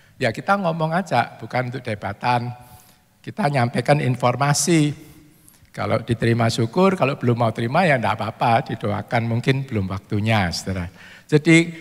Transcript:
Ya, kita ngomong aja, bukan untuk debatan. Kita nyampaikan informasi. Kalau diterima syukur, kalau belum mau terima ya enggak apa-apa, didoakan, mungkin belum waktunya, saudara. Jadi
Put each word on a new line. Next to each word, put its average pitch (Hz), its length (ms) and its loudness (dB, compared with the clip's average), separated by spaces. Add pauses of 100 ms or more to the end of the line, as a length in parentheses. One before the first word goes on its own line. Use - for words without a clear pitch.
(220)
Ya, 120 80 2
kita 196 320 0
ngomong 165 320 -2
aja, 151 480 -2
bukan 123 320 -4
untuk 135 80 -10
debatan. 120 720 -4 (720)
Kita - 240 -2
nyampaikan 135 560 2
informasi. 139 880 2 (800)
Kalau 101 320 -2
diterima 117 400 0
syukur, 180 480 2
kalau 143 240 0
belum 120 240 0
mau 113 80 2
terima 120 320 0
ya 151 160 4
enggak 107 240 -2
apa-apa, 117 480 0
didoakan, 113 560 -4
mungkin 131 400 -2
belum 101 240 -4
waktunya, 104 640 0
saudara. 92 320 -6 (400)
Jadi 165 560 4